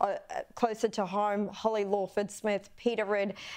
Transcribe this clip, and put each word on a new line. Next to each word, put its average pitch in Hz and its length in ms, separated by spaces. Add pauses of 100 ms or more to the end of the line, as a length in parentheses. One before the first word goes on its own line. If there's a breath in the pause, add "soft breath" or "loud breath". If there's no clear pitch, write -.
uh, 202 160 (400)
closer 220 320
to 202 180
home, 208 400
Holly 214 380
Lawford 196 480
Smith, 202 440
Peter 226 280
Ridd, 202 300 (220 loud breath)